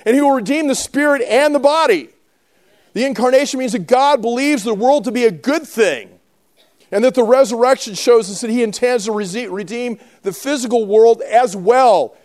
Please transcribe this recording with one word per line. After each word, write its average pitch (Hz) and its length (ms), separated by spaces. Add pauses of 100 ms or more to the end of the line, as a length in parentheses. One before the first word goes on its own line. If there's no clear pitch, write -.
and 226 100
he 285 80
will 277 100
redeem 269 340
the 269 80
spirit 285 480
and 285 320
the 285 60
body. 277 480 (840)
The 226 100
incarnation 262 540
means 254 140
that 190 140
God 269 360
believes 240 420
the 226 100
world 240 300
to 233 80
be 240 120
a 226 60
good 254 360
thing, 143 520 (720)
and 202 140
that 254 100
the 247 100
resurrection 240 680
shows 226 360
us 196 100
that 233 100
he 240 120
intends 226 440
to 226 60
rese-, 208 360
redeem 214 500 (240)
the 190 100
physical 240 540
world 220 360
as 226 340
well 202 680